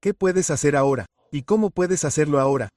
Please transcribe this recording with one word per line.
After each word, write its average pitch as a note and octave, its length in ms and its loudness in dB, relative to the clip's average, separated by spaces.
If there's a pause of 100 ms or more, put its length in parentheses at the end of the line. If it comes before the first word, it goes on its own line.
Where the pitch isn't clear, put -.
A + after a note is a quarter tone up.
¿Qué G3+ 120 -2
puedes F3+ 380 0
hacer C#3+ 240 0
ahora? C3+ 320 0 (240)
¿Y C#3+ 120 -6
cómo G#3+ 280 0
puedes F3+ 340 -2
hacerlo D3 360 0
ahora? C3+ 360 0